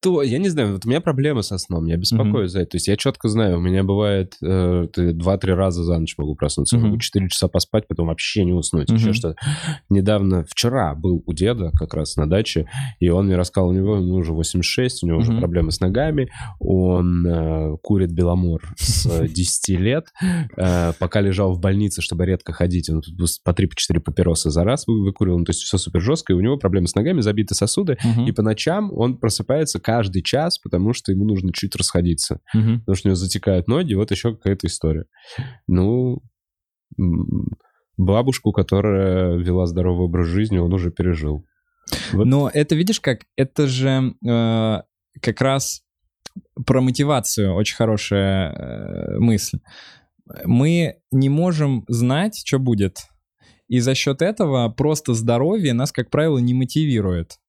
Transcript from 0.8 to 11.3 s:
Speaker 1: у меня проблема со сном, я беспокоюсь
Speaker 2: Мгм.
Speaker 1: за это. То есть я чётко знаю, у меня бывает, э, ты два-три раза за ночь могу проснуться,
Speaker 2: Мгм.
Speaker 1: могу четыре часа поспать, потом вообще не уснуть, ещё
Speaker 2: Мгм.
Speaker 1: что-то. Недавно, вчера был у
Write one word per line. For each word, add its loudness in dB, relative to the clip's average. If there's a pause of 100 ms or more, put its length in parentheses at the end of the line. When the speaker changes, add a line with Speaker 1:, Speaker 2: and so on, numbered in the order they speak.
Speaker 1:
у -2
меня 2
проблема 0
со -4
сном, -4
я 0
беспокоюсь 2
Speaker 2:
Мгм. 0
Speaker 1:
за -2
это. -2
То -6
есть -2
я 2
чётко -2
знаю, 2
у 0
меня 2
бывает, 0
э, 2
ты 2
два-три 0
раза 0
за 2
ночь -4
могу -4
проснуться, 0
Speaker 2:
Мгм. 4
Speaker 1:
могу 0
четыре 0
часа 0
поспать, -2
потом -2
вообще -2
не 2
уснуть, 0
ещё 4
Speaker 2:
Мгм. 2
Speaker 1:
что-то. -4 (540)
Недавно, 2
вчера -2
был 0
у -4